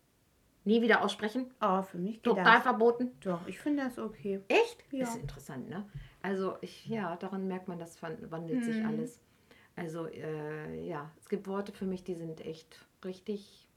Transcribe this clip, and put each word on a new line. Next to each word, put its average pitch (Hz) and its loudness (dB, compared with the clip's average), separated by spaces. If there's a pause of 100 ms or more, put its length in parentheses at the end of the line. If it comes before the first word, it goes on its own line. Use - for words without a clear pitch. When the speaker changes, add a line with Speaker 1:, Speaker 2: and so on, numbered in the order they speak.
(640)
Speaker 1:
Nie 226 6
wieder 220 6
aussprechen. 220 -2 (100)
Speaker 2:
Oh, 190 4
für 185 -8
mich 202 -2
geht - -6
Speaker 1:
Total 226 8
Speaker 2:
das. 247 8
Speaker 1:
verboten. 240 4 (100)
Speaker 2:
Doch, 180 -2
ich 190 -10
find 294 0
das 254 -4
okay. 214 -4
Speaker 1:
Echt? 415 4
Speaker 2:
Ja. 262 0
Speaker 1:
Ist 233 -4
interessant, - -10
ne? 202 -8 (340)
Also 190 -2
ich, - -14
ja, 185 -4
daran 190 -4
merkt 185 -4
man, 170 -6
das 165 -14
van-, 160 -10
wandelt 165 -2
sich 226 0
Speaker 2:
Mhm. 220 0
Speaker 1:
alles. 226 -4 (560)
Also, 165 -8
äh, 156 -8
ja, 156 -8
es - -20
gibt 190 -4
Worte 202 -4
für 196 -6
mich, 185 -4
die 185 -4
sind 165 -10
echt - -14 (180)
richtig 202 -8 (100)